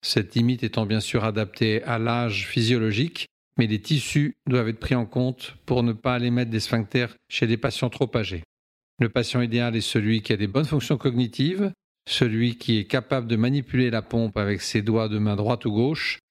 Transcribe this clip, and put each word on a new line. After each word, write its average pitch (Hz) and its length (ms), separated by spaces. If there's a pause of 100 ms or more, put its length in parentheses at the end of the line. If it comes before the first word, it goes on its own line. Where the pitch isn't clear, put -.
cette - 320
limite 120 300
étant 110 240
bien 110 120
sûr 107 260
adaptée 107 580
à 117 160
l'âge 113 480
physiologique, 117 800 (320)
mais 117 80
les 107 120
tissus 147 560 (120)
doivent 123 220
être 113 100
pris - 160
en 120 100
compte 127 520 (100)
pour 123 160
ne 117 100
pas 123 220
aller 120 160
mettre 120 180
des 113 100
sphincters 117 540 (160)
chez - 160
des 113 120
patients 120 340
trop 127 240
âgés. 98 260 (580)
Le 117 100
patient 123 320
idéal 120 340
est 113 60
celui 110 420
qui 117 100
a 107 40
des 104 100
bonnes 135 180
fonctions 147 320
cognitives, 135 760 (380)
celui 117 460
qui 113 240
est 101 60
capable 127 420
de 117 80
manipuler 123 560
la 113 100
pompe 113 360
avec 101 260
ses - 180
doigts 110 260
de 104 120
main 104 160
droite 110 300
ou 117 60
gauche 123 460 (140)